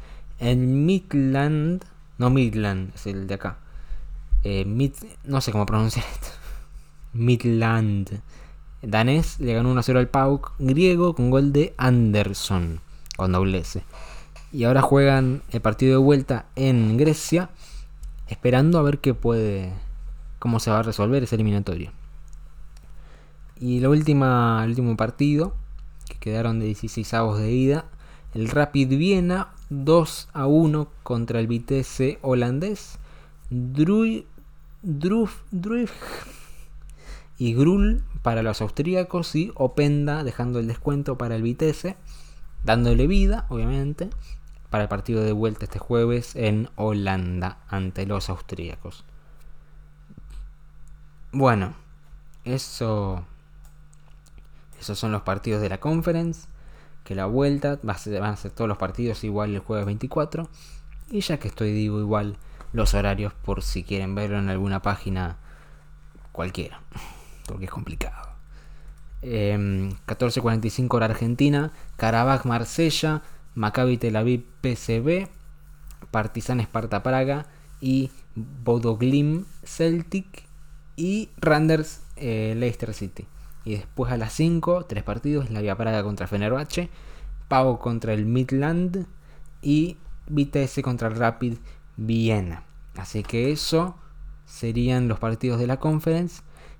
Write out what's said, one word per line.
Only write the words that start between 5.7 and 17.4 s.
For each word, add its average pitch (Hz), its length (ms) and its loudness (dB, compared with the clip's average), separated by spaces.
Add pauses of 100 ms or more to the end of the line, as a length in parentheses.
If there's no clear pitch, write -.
esto. - 180 -8 (420)
<laughs> - 420 -18
Midland 113 1080 2 (580)
danés 120 580 2
le 120 160 0
ganó 120 160 4
uno 127 100 4
a - 40 4
cero 127 160 6
al 123 80 4
pauk 139 500 2
griego 170 560 4
con 127 160 4
gol 139 220 6
de 147 240 4
Anderson, 101 1040 4 (360)
con 92 160 2
doblece. 92 520 0 (640)
Y 127 140 0
ahora 127 180 6
juegan 135 680 6
el 120 100 -2
partido 131 320 4
de 135 120 8
vuelta 135 420 4 (100)
en 120 400 4
Grecia, 156 540 2 (760)